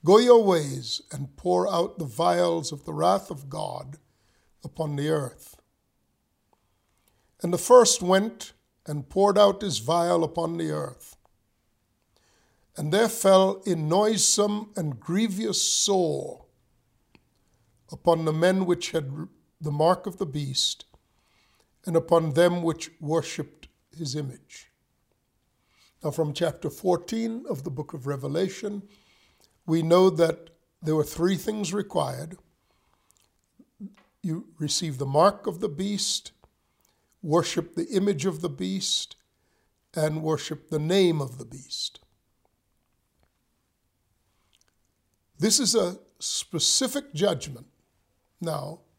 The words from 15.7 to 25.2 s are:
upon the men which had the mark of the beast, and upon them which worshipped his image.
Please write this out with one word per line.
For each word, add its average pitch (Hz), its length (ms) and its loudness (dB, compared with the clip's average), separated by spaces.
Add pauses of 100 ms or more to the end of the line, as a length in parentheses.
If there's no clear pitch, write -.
upon 165 340 0
the 156 80 0
men 185 320 2
which 175 260 -2
had 151 380 -6 (320)
the 151 100 -6
mark 170 360 2
of 180 100 -10
the 196 80 -4
beast, 139 600 -4 (1000)
and 165 100 -4
upon 165 380 2
them 175 300 4
which 165 260 -4 (100)
worshipped - 680 -6 (280)
his 147 200 -8
image. - 560 -12 (1300)